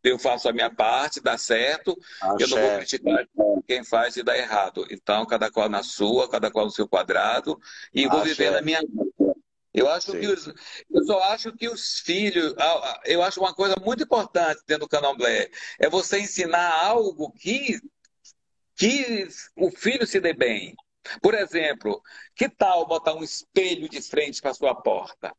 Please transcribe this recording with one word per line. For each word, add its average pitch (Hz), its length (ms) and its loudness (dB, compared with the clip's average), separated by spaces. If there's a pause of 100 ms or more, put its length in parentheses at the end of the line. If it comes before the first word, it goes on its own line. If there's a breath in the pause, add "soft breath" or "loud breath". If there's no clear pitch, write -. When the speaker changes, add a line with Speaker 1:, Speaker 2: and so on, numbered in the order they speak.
Speaker 1:
eu 123 160 4
faço 123 280 0
a 113 60 2
minha 117 160 0
parte, 123 520 0
dá 117 180 0
certo. 139 580 0 (420 loud breath)
Eu 131 100 2
não 131 80 2
vou 107 100 4
Speaker 2:
Axé. 101 100 2
Speaker 1:
criticar 254 500 -2 (400)
quem - 160 -2
faz 117 320 0
e 123 60 -6
dá 120 160 0
errado. 104 540 -2
Então, 104 340 -2
cada 110 240 0
qual 110 200 0
na 101 120 -2
sua, 120 480 0
cada 107 220 0
qual 107 140 2
no 104 60 -6
seu 104 160 -2
quadrado, 98 680 0 (340 loud breath)
e 139 160 0
vou 156 120 2
Speaker 2:
Axé. 156 100 0
Speaker 1:
vivendo 147 280 2
a - 40 0
minha 160 200 -2
vida. - 300 -4 (600)
Eu 131 160 4
acho 175 220 -2
Speaker 2:
Sim. 180 80 -6
Speaker 1:
que 202 80 -2
os... 185 200 -2 (440 loud breath)
eu 349 140 4
só 202 120 2 (140)
acho 226 240 -6
que 233 140 -6
os - 300 -8
filhos, 175 580 0
a-, 143 80 0
a-, 135 400 -2
eu 170 180 4
acho 185 160 -2
uma 185 140 0
coisa 196 280 0
muito 233 220 -2
importante 170 640 2
dentro 151 180 -2
do - 40 -20
candomblé, 123 600 2 (300 loud breath)
é 151 100 4
você 190 300 0
ensinar 175 500 0 (140)
algo 202 480 0
que, 262 480 -4 (960)
que 233 500 0 (300)
o 180 160 0
filho 240 340 -2
se 196 140 -2
dê 170 140 0
bem. 113 420 -2 (460 loud breath)
Por 208 120 6
exemplo, 156 680 -2 (340 loud breath)
que - 140 0
tal 180 360 2
botar 160 300 -2
um 160 80 -10
espelho 175 640 -2
de 143 140 -10
frente 143 400 -2
pra 135 120 -4
sua 131 220 0
porta? 92 640 -4